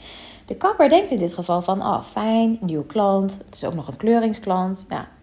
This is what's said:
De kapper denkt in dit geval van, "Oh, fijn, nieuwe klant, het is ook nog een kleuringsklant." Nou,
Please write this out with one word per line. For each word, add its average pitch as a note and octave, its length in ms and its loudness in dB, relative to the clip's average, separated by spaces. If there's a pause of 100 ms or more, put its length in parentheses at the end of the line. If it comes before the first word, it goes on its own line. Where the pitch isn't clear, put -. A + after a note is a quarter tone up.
(460)
De G3+ 100 -8
kapper F#4 320 4
denkt F#4 220 4
in A#3+ 80 0
dit F3 160 -2
geval F3 280 -2
van, F#3+ 180 -2
"Oh, - 220 -2
fijn, A3+ 580 0
nieuwe D#3 260 -4
klant, G3 580 2
het - 100 -20
is - 100 -8
ook F3 100 -4
nog D#3 140 -8
een C#3 80 -12
kleuringsklant." G3 920 0
Nou, - 160 -8 (180)